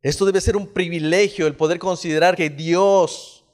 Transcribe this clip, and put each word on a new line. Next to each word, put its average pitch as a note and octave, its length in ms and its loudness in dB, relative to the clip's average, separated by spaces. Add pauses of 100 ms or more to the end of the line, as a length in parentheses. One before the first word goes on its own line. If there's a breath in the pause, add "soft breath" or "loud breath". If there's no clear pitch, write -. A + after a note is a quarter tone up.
Esto - 240 -2
debe F#3+ 160 2
ser G#3 140 0
un G3+ 100 -4
privilegio, F3 800 -2
el D3 100 -2
poder D#3+ 220 0
considerar F3 580 0
que D#3 140 -2
Dios E3+ 1040 0